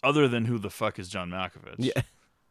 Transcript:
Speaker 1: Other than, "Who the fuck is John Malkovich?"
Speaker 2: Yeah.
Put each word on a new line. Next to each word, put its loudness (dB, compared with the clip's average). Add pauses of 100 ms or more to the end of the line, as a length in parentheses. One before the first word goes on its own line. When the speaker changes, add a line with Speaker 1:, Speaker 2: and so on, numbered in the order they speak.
Speaker 1:
Other 6
than, 2
"Who 0
the -4
fuck -4
is -10
John -6
Malkovich?" -8
Speaker 2:
Yeah. 0 (480)